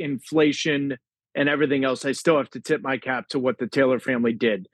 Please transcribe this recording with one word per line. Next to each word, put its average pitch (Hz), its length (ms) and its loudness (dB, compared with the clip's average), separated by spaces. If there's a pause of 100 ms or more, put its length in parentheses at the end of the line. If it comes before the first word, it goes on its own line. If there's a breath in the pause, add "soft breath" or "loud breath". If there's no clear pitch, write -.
inflation, 143 960 0 (380)
and 143 120 2
everything 143 360 2
else, 127 200 -2
I 139 80 0
still 160 240 2
have 131 140 -2
to 127 100 -12
tip 151 220 -2
my 131 160 -2
cap 127 300 -6
to 147 100 -4
what 127 200 -2
the 120 100 -4
Taylor 131 320 2
family 120 320 0
did. 107 420 0